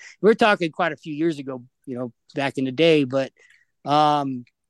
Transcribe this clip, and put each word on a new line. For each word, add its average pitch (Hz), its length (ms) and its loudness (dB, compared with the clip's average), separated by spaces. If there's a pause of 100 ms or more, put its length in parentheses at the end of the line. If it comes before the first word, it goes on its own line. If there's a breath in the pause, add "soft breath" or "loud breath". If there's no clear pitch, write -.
(200 loud breath)
We're 214 140 6
talking 202 360 2
quite 165 220 -2
a 139 40 -12
few 156 180 -12
years 156 240 -2
ago, 131 260 -10 (220)
you 127 100 -8
know, 123 160 -8 (220)
back 139 240 -4
in 131 80 -2
the 131 60 -4
day, 156 320 4
but, 131 280 -4 (540 soft breath)
um, 143 580 0 (260)